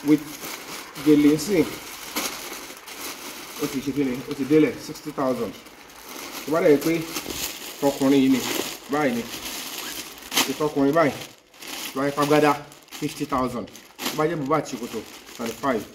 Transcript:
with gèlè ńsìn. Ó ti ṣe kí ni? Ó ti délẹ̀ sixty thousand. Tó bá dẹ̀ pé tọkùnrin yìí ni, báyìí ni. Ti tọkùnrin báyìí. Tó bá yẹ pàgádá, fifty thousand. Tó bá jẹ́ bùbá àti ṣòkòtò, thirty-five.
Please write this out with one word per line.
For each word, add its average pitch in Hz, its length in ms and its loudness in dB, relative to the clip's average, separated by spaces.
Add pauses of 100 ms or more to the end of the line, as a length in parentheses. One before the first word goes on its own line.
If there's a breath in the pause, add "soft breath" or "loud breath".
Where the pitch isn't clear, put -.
with 147 140 6 (840)
gèlè 147 280 8
ńsìn. 160 300 2 (2000)
Ó 147 40 0
ti 135 140 -4
ṣe 135 120 -4
kí 143 120 0
ni? 127 140 -2 (120)
Ó 143 40 -6
ti 139 100 -4
délẹ̀ 147 360 6
sixty - 320 -12
thousand. 117 400 -2 (960)
Tó 139 60 -2
bá 165 80 2
dẹ̀ 156 160 8
pé 160 240 2 (800)
tọkùnrin 139 400 4
yìí 131 100 6
ni, 123 100 6 (520)
báyìí 143 220 2
ni. 117 80 -2 (1200)
Ti 135 120 -4
tọkùnrin 143 340 2
báyìí. 156 200 4 (840)
Tó 135 60 -2
bá 139 60 0
yẹ 143 60 0
pàgádá, 147 420 4 (460)
fifty 147 260 -4
thousand. 123 400 -2 (320)
Tó - 200 -6
bá 156 80 4
jẹ́ 170 100 0
bùbá 147 240 0
àti 135 160 -8
ṣòkòtò, 113 240 -6 (380)
thirty-five. 117 440 -2 (120)